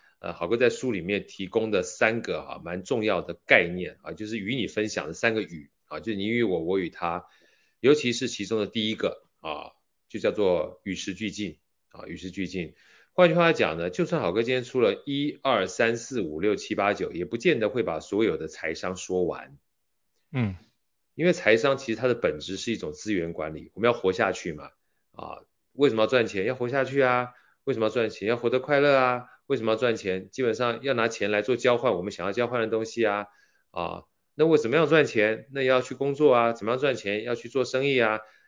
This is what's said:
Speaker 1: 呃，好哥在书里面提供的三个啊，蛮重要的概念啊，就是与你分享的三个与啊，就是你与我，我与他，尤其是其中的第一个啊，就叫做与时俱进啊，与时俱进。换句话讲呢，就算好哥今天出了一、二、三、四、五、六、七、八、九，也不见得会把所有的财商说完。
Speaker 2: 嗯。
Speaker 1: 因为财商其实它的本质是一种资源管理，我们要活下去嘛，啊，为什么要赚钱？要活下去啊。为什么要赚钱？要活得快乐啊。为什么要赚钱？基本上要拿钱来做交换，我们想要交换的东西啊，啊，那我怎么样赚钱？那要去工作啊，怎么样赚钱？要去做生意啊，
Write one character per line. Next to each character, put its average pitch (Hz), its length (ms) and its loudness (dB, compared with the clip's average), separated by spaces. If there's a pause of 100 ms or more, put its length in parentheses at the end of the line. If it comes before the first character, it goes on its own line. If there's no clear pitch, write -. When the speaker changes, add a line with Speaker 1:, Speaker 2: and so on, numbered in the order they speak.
(200)
Speaker 1:
呃， 90 120 -8
好 87 160 -6
哥 107 80 0
在 120 140 4
书 120 240 -2
里 92 80 -4
面 95 260 -2
提 - 180 -10
供 110 260 -2
的 95 120 2
三 113 380 0
个 85 180 -4
啊， 73 240 -12
蛮 90 200 -8
重 117 200 0
要 95 180 0
的 82 240 -10
概 101 220 6
念 87 340 -8
啊， 82 120 -12
就 107 140 -10
是 113 100 -6
与 104 180 -6
你 110 120 -2
分 107 200 -4
享 82 200 -6
的 85 60 -8
三 113 200 0
个 110 80 -2
与 85 280 -12 (180)
啊， 76 120 -10
就 113 140 -4
是 - 20 -4
你 98 120 -4
与 117 160 0
我， 92 160 0
我 90 200 0
与 87 100 -2
他， 87 360 -6 (560)
尤 135 120 6
其 127 200 0
是 117 160 -4
其 - 160 -8
中 107 160 -2
的 101 60 -2
第 107 220 -4
一 110 60 -4
个 - 300 -4 (160)
啊， 76 320 -10 (360)
就 107 100 -10
叫 104 120 0
做 90 520 0
与 95 100 -6
时 92 200 -6
俱 101 180 -6
进 92 260 -8 (320)
啊， - 160 -20
与 85 120 -12
时 92 120 -12
俱 92 180 -6
进。 87 280 -8 (380)
换 180 160 8
句 160 60 2
话 170 180 6
讲 82 240 2
呢， 85 140 -2
就 175 140 -2
算 156 160 -2
好 87 100 0
哥 110 100 2
今 123 120 -2
天 127 100 -2
出 123 180 -2
了 104 240 4
一、 143 380 -4
二、 107 240 2
三、 117 300 0
四、 120 240 -6
五、 78 180 -6
六、 101 160 2
七、 - 180 -6
八、 101 200 2
九， 95 180 -4
也 85 140 -6
不 117 120 -6
见 143 220 2
得 107 100 0
会 117 140 -2
把 82 160 -4
所 101 240 0
有 85 140 2
的 78 100 -6
财 80 260 -8
商 92 220 -6
说 92 280 -2
完。 85 340 -6 (720)
Speaker 2:
嗯。 110 240 -2 (580)
Speaker 1:
因 160 140 0
为 175 60 6
财 113 240 6
商 139 200 2
其 113 160 -6
实 101 60 -4
它 127 80 0
的 123 80 2
本 78 240 -2
质 92 180 -8
是 117 140 -6
一 110 40 -4
种 85 160 -6
资 107 220 -6
源 85 200 -2
管 78 200 -8
理， 76 220 -14
我 - 40 -12
们 113 80 2
要 120 60 4
活 95 180 2
下 98 200 2
去 90 220 -6
嘛， 71 180 -14 (400)
啊， - 320 -14 (300)
为 139 160 4
什 110 60 0
么 110 60 2
要 110 60 6
赚 120 180 4
钱？ 98 200 -4
要 127 100 -2
活 123 140 -4
下 135 160 0
去 135 160 0
啊。 123 320 2 (320)
为 135 100 0
什 110 40 -4
么 110 60 2
要 110 60 2
赚 113 180 0
钱？ 101 180 -6
要 120 80 4
活 120 140 -2
得 127 100 2
快 143 200 2
乐 143 160 6
啊。 123 300 2 (200)
为 135 120 0
什 110 60 -6
么 113 100 2
要 - 20 2
赚 113 200 2
钱？ 98 360 -4
基 - 100 -6
本 113 140 2
上 120 280 -2
要 131 120 0
拿 117 120 4
钱 104 220 -2
来 104 140 2
做 123 120 2
交 120 220 4
换， 120 160 2
我 87 80 -2
们 101 100 -6
想 87 140 -6
要 98 60 -2
交 120 160 0
换 120 140 -2
的 113 60 0
东 113 160 -2
西 113 220 -2
啊， 104 220 0 (420)
啊， 87 360 -8 (280)
那 151 140 4
我 160 100 8
怎 113 140 0
么 135 40 4
样 160 120 4
赚 147 180 6
钱？ 110 460 0
那 135 100 -6
要 127 200 4
去 127 120 -8
工 139 220 -2
作 139 180 6
啊， 117 200 4
怎 110 120 -10
么 110 60 0
样 131 80 0
赚 135 160 0
钱？ 104 280 -4
要 120 120 -4
去 117 120 -10
做 127 160 0
生 131 220 -2
意 139 140 2
啊， 110 220 2 (260)